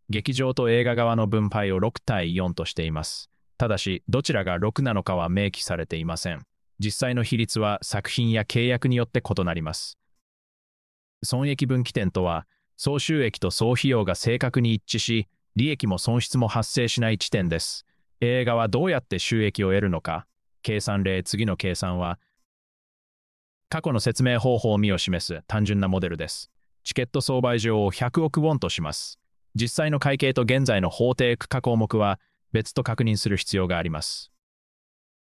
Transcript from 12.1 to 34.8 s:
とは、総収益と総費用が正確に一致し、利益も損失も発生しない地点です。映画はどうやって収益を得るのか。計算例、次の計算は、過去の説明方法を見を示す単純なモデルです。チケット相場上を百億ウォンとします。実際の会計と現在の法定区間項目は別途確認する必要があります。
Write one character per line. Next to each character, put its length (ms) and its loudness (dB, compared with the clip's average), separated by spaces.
と 140 0
は、 200 -2
総 160 0
収 280 0
益 140 -4
と 120 0
総 220 2
費 160 2
用 160 2
が 100 0
正 240 0
確 220 0
に 120 4
一 220 -2
致 40 0
し、 280 0
利 120 4
益 160 -2
も 120 0
損 240 0
失 160 -2
も 100 2
発 240 -2
生 160 2
し 140 -2
な 100 2
い 60 0
地 120 -4
点 200 0
で 100 0
す。 260 -8
映 240 2
画 100 2
は 140 2
ど 160 2
う 40 2
や 100 0
っ 20 -6
て 180 -4
収 240 0
益 220 0
を 60 2
得 100 4
る 80 2
の 100 0
か。 280 -6
計 180 -2
算 240 0
例、 180 0
次 240 -2
の 120 -2
計 180 -2
算 240 -4
は、 200 -4
過 140 -4
去 100 0
の 80 2
説 240 0
明 160 2
方 180 2
法 140 2
を 60 4
見 160 4
を 40 0
示 280 -2
す 200 -8
単 200 0
純 160 2
な 80 2
モ 100 2
デ 80 0
ル 80 -4
で 140 -6
す。 220 -14
チ 80 -8
ケ 100 0
ッ 20 -6
ト 140 -2
相 220 0
場 160 2
上 280 2
を 60 2
百 320 0
億 160 0
ウ 60 2
ォ 80 2
ン 60 0
と 100 -2
し 120 -4
ま 120 -4
す。 260 -12
実 200 -2
際 160 2
の 80 2
会 180 2
計 160 2
と 100 2
現 200 4
在 160 4
の 100 2
法 260 2
定 200 2
区 140 -8
間 120 -2
項 140 0
目 220 2
は 200 2
別 180 0
途 140 -2
確 180 0
認 140 2
す 100 0
る 80 2
必 220 -2
要 100 2
が 100 0
あ 60 -2
り 60 -4
ま 120 -4
す。 300 -10